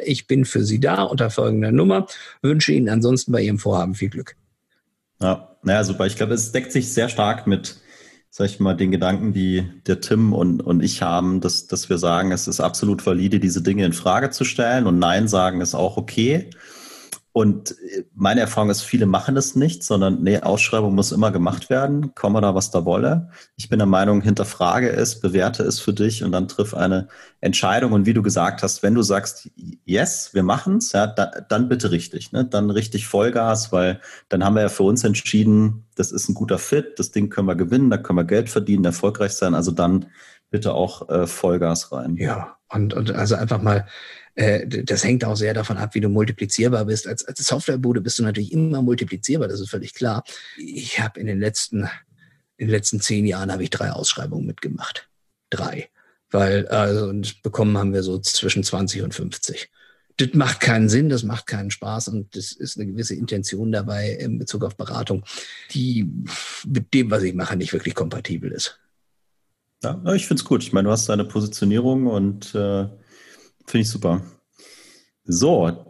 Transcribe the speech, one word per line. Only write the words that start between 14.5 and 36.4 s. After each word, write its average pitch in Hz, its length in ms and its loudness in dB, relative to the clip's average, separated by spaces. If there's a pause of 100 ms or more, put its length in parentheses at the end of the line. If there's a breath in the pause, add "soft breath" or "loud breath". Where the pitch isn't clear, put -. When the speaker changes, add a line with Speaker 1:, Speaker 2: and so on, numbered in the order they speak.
Speaker 2:
und 87 140 4
Nein 92 280 2
sagen 92 340 2
ist 87 140 0
auch 92 220 0
okay. 127 540 0 (840 loud breath)
Und, 107 360 2 (180)
äh, 95 140 -6 (100)
meine 104 280 2
Erfahrung 107 280 0
ist, 98 140 -2
viele 117 240 2
machen 95 300 2
es - 180 -2
nicht, 156 260 2
sondern, 95 400 2
nee, 95 160 4
Ausschreibung 104 560 2
muss 101 180 2
immer 104 200 2
gemacht 90 400 -2
werden, 143 420 0
komme 104 280 0
da, 101 120 4
was 95 160 0
da 87 160 0
wolle. 131 460 2 (240 loud breath)
Ich - 140 -12
bin 113 100 2
der 104 80 4
Meinung, 98 340 4
hinterfrage 101 680 2
es, - 280 0
bewerte 92 440 2
es - 160 0
für 104 140 -2
dich 107 300 0
und 92 80 0
dann 92 160 0
triff 104 280 -4
eine 92 320 0 (340 loud breath)
Entscheidung. 101 500 2
Und 104 140 6
wie 117 80 4
du 110 80 4
gesagt 92 400 0
hast, - 220 -2
wenn 104 100 4
du 117 80 4
sagst, 98 480 -2 (340)
yes, 107 520 -2
wir 95 80 4
machen's, 151 480 0
ja, 104 160 2
da, 104 240 -2 (180)
dann 120 200 2
bitte 117 200 0
richtig, - 440 -4
ne? 123 120 2
Dann 104 240 0
richtig 107 380 -2
Vollgas, 113 640 0
weil 92 280 2 (300 loud breath)
dann 95 140 2
haben 101 100 4
wir 110 80 4
ja 101 80 2
für - 140 0
uns 107 200 4
entschieden, 107 840 4 (100)
das - 160 -2
ist - 180 -4
ein 101 60 0
guter - 240 0